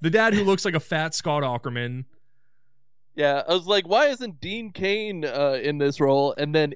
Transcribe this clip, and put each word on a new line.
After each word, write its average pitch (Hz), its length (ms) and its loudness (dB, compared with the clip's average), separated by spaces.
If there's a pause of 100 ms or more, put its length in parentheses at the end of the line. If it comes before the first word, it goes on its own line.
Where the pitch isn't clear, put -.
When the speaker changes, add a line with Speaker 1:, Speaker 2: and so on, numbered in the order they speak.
Speaker 1:
the 165 100 0
dad 220 240 4
who 202 100 2
looks 190 200 2
like 180 100 0
a 151 60 0
fat 160 340 -4
Scott 147 280 -2
Aukerman. 123 640 -4 (1080)
Speaker 2:
Yeah, 143 320 2
I 165 60 -2
was 175 140 0
like, 196 200 2
"Why 233 200 4
isn't 240 340 -4
Dean 214 320 -8
Cain, 196 540 -4
uh, 135 360 0
in 147 140 -2
this 143 240 0
role?" 139 380 4
And 147 160 -2
then 151 220 2